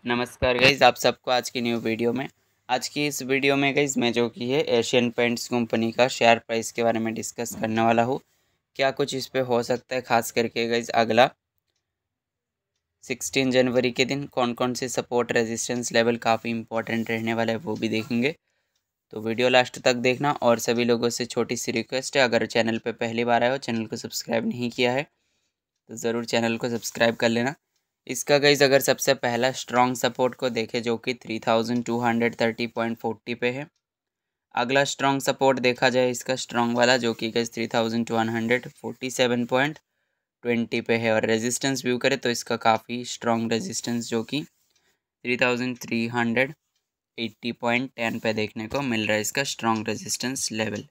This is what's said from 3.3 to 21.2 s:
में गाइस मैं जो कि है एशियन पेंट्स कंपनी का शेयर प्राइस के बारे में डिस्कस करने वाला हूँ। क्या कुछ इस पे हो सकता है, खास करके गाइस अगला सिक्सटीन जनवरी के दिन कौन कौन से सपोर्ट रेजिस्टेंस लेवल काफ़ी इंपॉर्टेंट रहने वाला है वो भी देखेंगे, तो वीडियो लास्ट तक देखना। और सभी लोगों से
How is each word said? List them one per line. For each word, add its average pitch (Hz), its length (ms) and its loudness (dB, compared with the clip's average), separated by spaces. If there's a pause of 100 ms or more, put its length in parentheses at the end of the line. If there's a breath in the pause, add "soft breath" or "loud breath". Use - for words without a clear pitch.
में 139 200 0
गाइस 143 220 0
मैं 120 140 2
जो 120 160 2
कि 120 220 -6
है 143 100 2 (120)
एशियन 120 380 4
पेंट्स 120 380 -2
कंपनी 113 440 0
का 123 160 4
शेयर 117 300 4
प्राइस 113 340 -4
के 117 100 -4
बारे 113 160 2
में 113 160 -2
डिस्कस 117 460 -8
करने 110 200 0
वाला 117 220 4
हूँ। 131 180 0 (560)
क्या 135 160 2
कुछ 139 220 -4
इस 131 120 -6
पे 135 140 -2
हो 123 220 2
सकता 123 320 -4
है, 127 80 -2
खास 117 280 0
करके 117 380 0
गाइस 117 220 -2
अगला 117 380 4 (1800)
सिक्सटीन 131 460 -2
जनवरी 127 420 4
के 127 120 2
दिन 139 240 -2
कौन 120 260 -2
कौन 123 200 -2
से 127 160 -6
सपोर्ट 120 420 -2
रेजिस्टेंस 117 600 -2
लेवल 117 260 4
काफ़ी 117 320 0
इंपॉर्टेंट 113 600 -4
रहने 113 240 -2
वाला 113 180 0
है 113 60 -2
वो 107 180 -6
भी 113 120 -4
देखेंगे, 117 460 -2 (800)
तो 110 80 -10
वीडियो 113 280 0
लास्ट 127 320 2
तक 127 180 2
देखना। 131 340 0
और 120 280 4
सभी 120 240 0
लोगों 120 260 2
से 120 160 -6